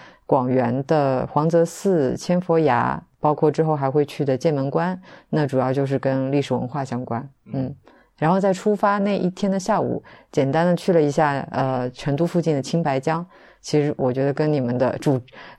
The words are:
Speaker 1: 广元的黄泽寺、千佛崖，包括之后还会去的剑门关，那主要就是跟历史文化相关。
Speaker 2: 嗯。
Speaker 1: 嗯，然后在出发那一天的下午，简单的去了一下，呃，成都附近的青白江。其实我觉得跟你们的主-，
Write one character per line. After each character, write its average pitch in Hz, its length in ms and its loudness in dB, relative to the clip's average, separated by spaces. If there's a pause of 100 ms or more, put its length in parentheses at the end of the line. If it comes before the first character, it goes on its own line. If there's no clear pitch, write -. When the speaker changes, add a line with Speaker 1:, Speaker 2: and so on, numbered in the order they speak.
(240)
Speaker 1:
广 127 260 2
元 127 380 0
的 135 420 2
黄 151 180 0
泽 165 160 4
寺、 165 520 0
千 180 240 0
佛 165 180 0
崖， 127 420 2 (200)
包 151 120 2
括 151 160 2
之 147 140 2
后 156 140 0
还 139 120 -2
会 147 160 2
去 143 200 -6
的 131 120 0
剑 156 160 0
门 135 160 -2
关， 180 320 -2 (280)
那 151 180 0
主 131 100 -2
要 131 160 0
就 139 140 0
是 135 140 -2
跟 135 320 -2
历 143 100 2
史 131 100 -6
文 123 140 -2
化 135 180 -6
相 123 200 -8
关。 117 180 -6 (220)
Speaker 2:
嗯。 131 220 -6
Speaker 1:
嗯， 139 100 -10 (400)
然 151 120 0
后 190 120 2
在 196 120 2
出 208 220 0
发 202 240 0
那 202 180 0
一 180 140 -2
天 196 180 -4
的 190 120 -2
下 190 200 0
午， 123 220 -4 (300)
简 135 180 0
单 160 160 2
的 175 80 2
去 180 180 0
了 170 80 6
一 147 80 4
下， 143 440 0
呃， 131 380 -2
成 139 260 -4
都 170 100 0
附 170 140 0
近 156 160 0
的 135 40 0
青 170 220 -2
白 139 160 0
江。 160 260 -2 (360)
其 - 200 0
实 143 160 0
我 127 160 0
觉 135 120 0
得 139 80 0
跟 151 200 0
你 147 80 0
们 120 180 -2
的 127 200 0
主-， 131 220 2 (380)